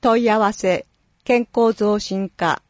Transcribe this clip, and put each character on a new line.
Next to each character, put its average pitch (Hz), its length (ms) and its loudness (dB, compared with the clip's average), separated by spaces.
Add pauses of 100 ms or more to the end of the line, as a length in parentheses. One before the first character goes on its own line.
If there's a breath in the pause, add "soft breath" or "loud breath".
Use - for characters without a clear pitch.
問 233 220 2
い 233 80 2
合 214 80 2
わ 214 140 0
せ、 185 340 -2 (380)
健 240 280 0
康 226 240 0
増 208 220 0
進 190 300 -6
課。 - 420 -4